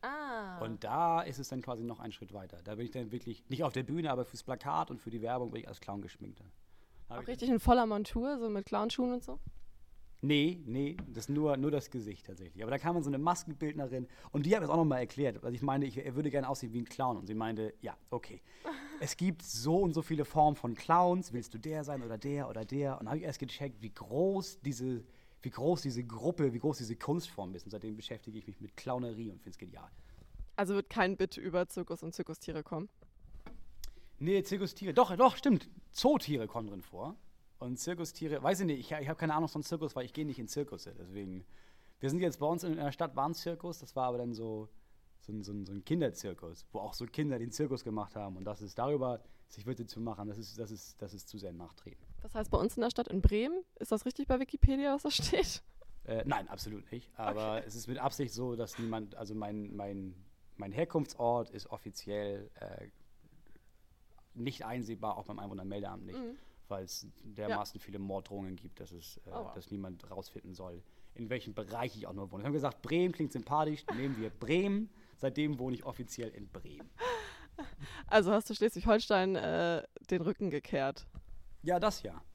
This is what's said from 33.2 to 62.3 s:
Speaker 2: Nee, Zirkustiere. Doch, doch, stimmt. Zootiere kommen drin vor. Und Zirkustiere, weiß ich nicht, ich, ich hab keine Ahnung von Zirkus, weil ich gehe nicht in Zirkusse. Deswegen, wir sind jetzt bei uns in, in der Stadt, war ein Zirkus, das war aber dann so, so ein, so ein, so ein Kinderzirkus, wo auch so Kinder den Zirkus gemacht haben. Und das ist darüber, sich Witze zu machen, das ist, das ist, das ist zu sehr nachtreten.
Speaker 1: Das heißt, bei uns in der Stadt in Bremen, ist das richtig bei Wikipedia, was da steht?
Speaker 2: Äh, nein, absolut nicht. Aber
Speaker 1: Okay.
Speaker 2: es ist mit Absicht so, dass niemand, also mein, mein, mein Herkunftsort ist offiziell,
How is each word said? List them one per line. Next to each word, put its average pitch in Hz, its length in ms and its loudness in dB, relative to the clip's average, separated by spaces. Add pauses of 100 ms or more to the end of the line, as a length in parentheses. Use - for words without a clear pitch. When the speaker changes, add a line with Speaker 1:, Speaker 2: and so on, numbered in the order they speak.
Speaker 2:
Nee, 180 260 4
Zirkustiere. 190 500 -2
Doch, 185 220 8
doch, 240 220 10
stimmt. 240 320 6 (240)
Zootiere 143 540 6
kommen 110 200 -2
drin 98 140 -8
vor. 120 340 -8 (440)
Und 123 180 -4
Zirkustiere, 165 640 -2
weiß 175 180 6
ich 196 40 2
nicht, 147 140 2
ich, - 120 -8
ich 151 160 -2
hab 156 100 -2
keine 160 160 2
Ahnung 156 140 4
von 151 160 -2
Zirkus, 156 320 -2
weil 127 80 -2
ich 120 80 -8
gehe 151 140 -2
nicht 131 140 -4
in 110 100 -6
Zirkusse. 107 480 -4
Deswegen, 92 480 -8 (560)
wir 135 80 0
sind 160 100 2
jetzt 175 200 0
bei 147 60 2
uns 170 200 2
in, 165 80 0
in 156 60 -2
der 143 120 0
Stadt, 165 240 -2
war 143 120 2
ein 165 60 0
Zirkus, - 460 -6
das - 180 -12
war 127 100 4
aber 123 100 2
dann 120 160 -2
so, 110 360 -4 (500)
so - 140 -10
ein, 107 100 -4
so 101 80 -6
ein, 101 140 -4
so 98 80 -10
ein 101 100 -6
Kinderzirkus, 104 880 -2
wo 110 80 -4
auch 101 140 -6
so 120 120 -6
Kinder 143 320 0
den 117 140 -4
Zirkus 135 320 0
gemacht 107 320 -4
haben. 101 220 -6
Und 95 80 -6
das 104 160 -4
ist 101 180 -8
darüber, 127 420 2 (280)
sich 98 160 -12
Witze 120 200 -4
zu - 140 -12
machen, 107 300 -4
das 104 80 -6
ist, 107 200 -12
das 110 140 -6
ist, - 300 -12
das 98 120 -10
ist 98 140 -14
zu - 100 -12
sehr 95 140 -8
nachtreten. - 500 -14 (200)
Speaker 1:
Das - 120 -8
heißt, 214 160 -2
bei - 80 6
uns - 200 4
in 247 40 4
der 240 100 4
Stadt - 180 0
in 185 120 2
Bremen, 262 400 6 (140)
ist - 160 -2
das 220 140 2
richtig 262 220 -2
bei 254 120 6
Wikipedia, 269 540 6
was 285 100 0
da 294 80 2
steht? - 500 4 (440)
Speaker 2:
Äh, 113 200 0
nein, 113 220 2
absolut 98 460 -8
nicht. 120 240 -10
Aber 107 400 0
Speaker 1:
Okay. 113 100 -2
Speaker 2:
es 107 80 -10
ist 113 120 -8
mit 123 100 -2
Absicht 127 360 0
so, 123 220 -2
dass 113 240 -6
niemand, 110 360 -2
also 107 200 -6
mein, 104 400 -4
mein, 98 400 -6 (400)
mein 98 160 -6
Herkunftsort 120 800 0
ist - 180 -10
offiziell, 101 840 -4 (120)